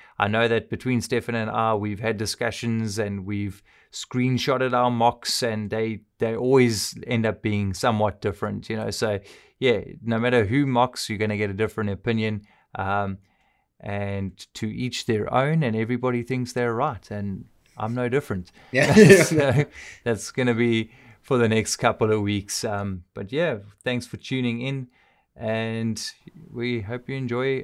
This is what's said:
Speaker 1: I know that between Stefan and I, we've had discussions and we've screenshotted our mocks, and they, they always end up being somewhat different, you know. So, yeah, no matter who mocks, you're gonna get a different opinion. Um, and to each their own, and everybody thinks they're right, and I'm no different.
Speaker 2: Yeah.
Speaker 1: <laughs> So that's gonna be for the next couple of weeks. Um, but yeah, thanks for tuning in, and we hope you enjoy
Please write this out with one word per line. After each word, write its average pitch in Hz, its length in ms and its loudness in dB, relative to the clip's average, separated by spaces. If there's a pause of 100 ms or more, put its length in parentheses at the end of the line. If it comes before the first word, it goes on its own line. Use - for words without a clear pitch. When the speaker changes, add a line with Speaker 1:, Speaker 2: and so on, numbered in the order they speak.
(180)
Speaker 1:
I 101 100 2
know 113 200 2
that 113 220 0
between 127 320 -2
Stefan 120 320 -2
and 110 160 -4
I, 110 240 0
we've 104 260 -4
had 110 160 -2
discussions 110 840 -4
and 101 280 -4
we've 101 360 -6 (300)
screenshotted 127 800 0
our 123 180 4
mocks, 120 520 0
and 107 260 -2
they, 110 340 -4 (160)
they 113 180 0
always 123 580 4 (120)
end 113 200 0
up 107 160 -2
being 104 320 -2
somewhat 107 480 0
different, 101 480 -6
you 110 60 -4
know. 110 140 -6
So, 104 280 -2 (400)
yeah, 117 220 2 (220)
no 113 160 -2
matter 120 280 2
who 139 180 2
mocks, 123 440 0
you're 107 100 -6
gonna 107 180 -2
get 101 140 -2
a 98 40 -6
different 104 360 -4
opinion. 110 560 -4 (280)
Um, 98 440 -2 (600)
and 101 560 -6 (180)
to 113 120 -6
each 120 400 -6
their 107 260 0
own, 147 300 2
and 113 120 0
everybody 123 480 0
thinks 123 300 -4
they're 120 220 0
right, 120 360 -4
and 101 360 -8 (300)
I'm 113 180 -4
no 123 140 -2
different. 113 440 -4 (200)
Speaker 2:
Yeah. 127 220 4
Speaker 1:
<laughs> 190 300 12
So 143 400 2 (400)
that's 117 260 -2
gonna 123 240 0
be 113 360 2 (320)
for 127 160 0
the 117 100 4
next 110 280 0
couple 110 360 2
of 107 100 2
weeks. 101 420 -2
Um, 101 400 -6 (100)
but 104 180 -10
yeah, 143 260 -2 (260)
thanks 123 220 -4
for - 120 -12
tuning 123 420 -4
in, 135 280 -6 (460)
and 113 640 -4 (500)
we 120 320 -4
hope 120 260 -8
you 135 80 -6
enjoy 131 480 -2